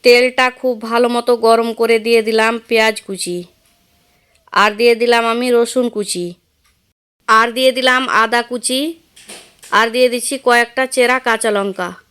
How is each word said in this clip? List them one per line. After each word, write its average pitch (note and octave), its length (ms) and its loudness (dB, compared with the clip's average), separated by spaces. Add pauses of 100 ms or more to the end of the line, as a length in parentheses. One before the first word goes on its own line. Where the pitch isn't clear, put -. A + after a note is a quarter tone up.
তেলটা B3 420 4 (140)
খুব B3+ 140 -2 (140)
ভালো A#3 280 0
মতো A#3+ 160 0 (140)
গরম A3+ 220 4 (120)
করে A3+ 160 2 (100)
দিয়ে A#3 220 4
দিলাম A3 240 0 (140)
পেঁয়াজ A3 300 0 (100)
কুচি, F3+ 320 -8 (1120)
আর G3+ 260 2
দিয়ে A#3 220 4
দিলাম A#3 320 2
আমি A#3+ 180 -4
রসুন A#3+ 440 0
কুচি, F#3+ 320 -6 (1000)
আর A3+ 280 4
দিয়ে C4 160 4
দিলাম B3+ 300 0 (200)
আদা A#3+ 260 0
কুচি, B3 320 -4 (1000)
আর A3+ 160 4
দিয়ে B3+ 180 4
দিচ্ছি B3 220 -6 (120)
কয়েকটা A#3+ 360 2 (120)
চেরা B3 220 2 (100)
কাঁচা A3+ 300 -2
লঙ্কা। F#3+ 320 -4 (220)